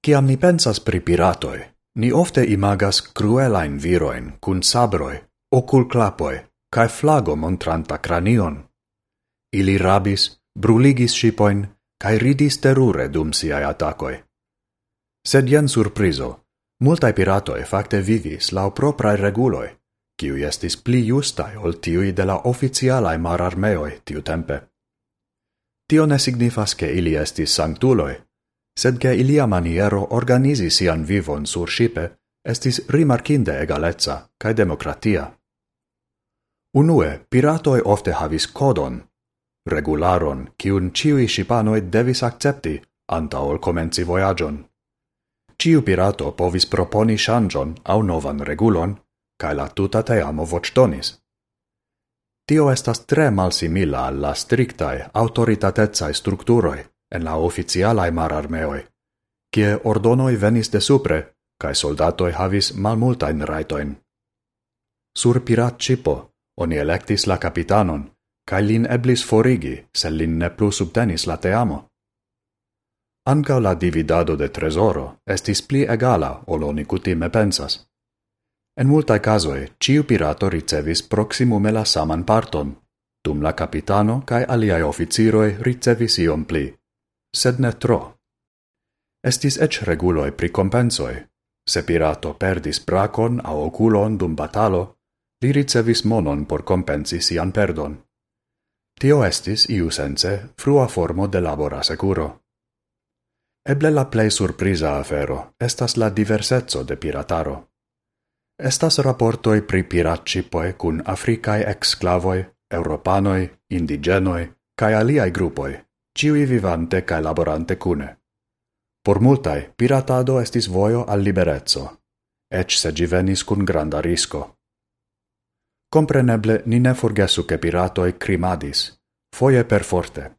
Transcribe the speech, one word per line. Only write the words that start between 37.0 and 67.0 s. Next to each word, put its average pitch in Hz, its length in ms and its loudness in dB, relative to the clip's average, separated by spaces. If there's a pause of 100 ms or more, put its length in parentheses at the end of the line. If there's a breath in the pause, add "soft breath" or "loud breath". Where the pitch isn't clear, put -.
piratoj 147 560 4
ofte 98 280 2
havis 80 340 -2
kodon, 123 520 0 (680)
regularon, 76 800 0 (140)
kiun 95 340 0
ĉiuj 139 360 2
ŝipanoj 107 540 0
devis 113 420 0
akcepti 120 520 -2 (420)
antaŭ 71 320 -4
ol 73 100 -2
komenci 82 440 -2
vojaĝon. 85 560 0 (1000)
Ĉiu 165 240 4
pirato 92 500 0
povis 90 380 0
proponi 107 480 0
ŝanĝon 87 540 0 (120)
aŭ 107 200 2
novan 71 420 -2
regulon, 90 480 2 (480)
kaj 76 140 -2
la 69 140 -4
tuta 98 340 -2
teamo 78 420 -2
voĉdonis. 87 640 0 (1400)
Tio 147 260 4
estas 120 340 -2
tre 151 260 2
malsimila 87 760 0
al 69 140 -6
la 71 140 -2
striktaj 80 800 -2
aŭtoritatecaj 107 1000 0
strukturoj 95 640 0 (340)
en 85 120 -6
la 80 120 -4
oficialaj 90 760 0
mararmeoj, 78 680 -4 (720)
kie 104 300 2
ordonoj 117 520 2
venis 107 360 0
de 101 100 2
supre, 135 380 2 (420)
kaj 71 140 -4
soldatoj 80 560 0
havis 95 420 -2
malmultajn 110 680 -2
rajtojn. 73 540 -6 (1200)
Sur 120 280 2
piratŝipo 117 720 0 (420)
oni 82 200 -2
elektis 85 500 -2